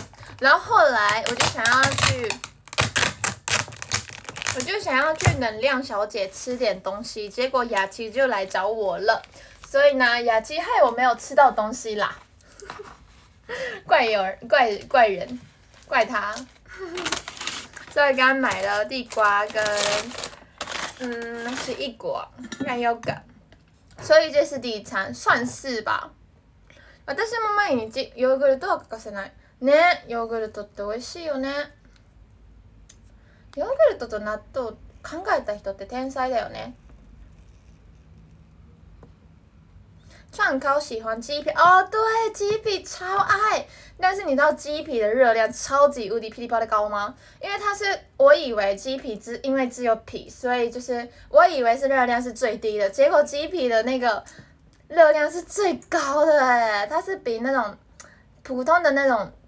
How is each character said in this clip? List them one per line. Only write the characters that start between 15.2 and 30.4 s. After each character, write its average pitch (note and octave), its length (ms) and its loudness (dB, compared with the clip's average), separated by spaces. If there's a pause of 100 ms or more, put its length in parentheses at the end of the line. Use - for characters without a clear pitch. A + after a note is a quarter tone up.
怪 A#3 200 0
他。 G#3+ 280 -6 (760)
<laughs> - 800 -10
所 C#4+ 180 4
以 B3+ 60 0
刚 C4 120 4
刚 C4+ 80 4
买 G#3 260 0
了 G3+ 240 -2
地 B3+ 180 -8
瓜 G#3 420 2
跟， G#3+ 160 -4 (1400)
嗯， A#3 560 -8
奇 C4 180 -8
异 C4 180 -8
果， - 340 -8 (400)
还 B3 120 -4
有 A#3+ 160 0
个， A#3 200 -8 (840)
所 D#4 180 4
以 D#4 140 4
这 C#4+ 100 4
是 D4 160 -6
第 B3 140 -6
一 G#3 100 -8
餐， G#3+ 320 -6
算 B3+ 320 0
是 B3 360 -6
吧。 - 280 -6 (920)
私 G#4+ 320 -4
も G#4+ 180 -2
毎 G4+ 220 0
日 A3+ 400 -8
ヨ B3+ 180 2
ー C4+ 40 0
グ C#4 100 4
ル C4+ 100 4
ト D4+ 80 -8
は F4+ 120 0
欠 - 100 -18
か A3+ 100 -10
せ A3 140 -14
な G3 140 -10
い。 - 40 -20 (300)
ね、 D#4 480 4
ヨ A#3 160 -4
ー - 20 -6
グ A3+ 140 -6